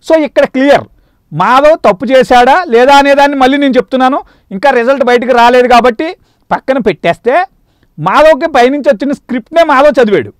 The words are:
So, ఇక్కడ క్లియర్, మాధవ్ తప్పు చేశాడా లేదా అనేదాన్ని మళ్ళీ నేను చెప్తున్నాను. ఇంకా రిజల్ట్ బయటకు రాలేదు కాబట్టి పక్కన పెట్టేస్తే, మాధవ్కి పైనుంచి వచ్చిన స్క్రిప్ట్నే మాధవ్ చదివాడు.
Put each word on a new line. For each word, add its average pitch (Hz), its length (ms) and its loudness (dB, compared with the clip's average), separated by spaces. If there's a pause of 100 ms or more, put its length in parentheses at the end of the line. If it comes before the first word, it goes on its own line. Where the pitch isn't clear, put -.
So, - 120 2
ఇక్కడ 277 260 -2
క్లియర్, 262 380 0 (500)
మాధవ్ 254 440 2 (100)
తప్పు 220 180 -2
చేశాడా 254 640 2
లేదా 254 280 2
అనేదాన్ని 285 420 2
మళ్ళీ 262 200 0
నేను 285 160 0
చెప్తున్నాను. 254 500 -2 (280)
ఇంకా 196 180 -2
రిజల్ట్ 262 340 -2
బయటకు 247 300 0
రాలేదు 240 340 2
కాబట్టి 247 480 0 (360)
పక్కన 254 260 -4
పెట్టేస్తే, 233 680 -4 (540)
మాధవ్కి 285 520 0
పైనుంచి 269 420 0
వచ్చిన 233 180 -4
స్క్రిప్ట్నే 302 520 -4
మాధవ్ 285 360 2
చదివాడు. 185 400 -2